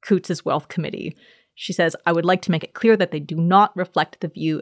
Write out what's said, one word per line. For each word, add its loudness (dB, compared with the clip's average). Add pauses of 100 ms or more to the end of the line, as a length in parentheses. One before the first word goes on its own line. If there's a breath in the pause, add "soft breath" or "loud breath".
Coutts's 0
Wealth -4
Committee. -8 (400 soft breath)
She -12
says, 0 (100)
"I 2
would 0
like 2
to -2
make 0
it -16
clear 4
that 0
they -4
do -8
not 4
reflect -2
the -6
view -4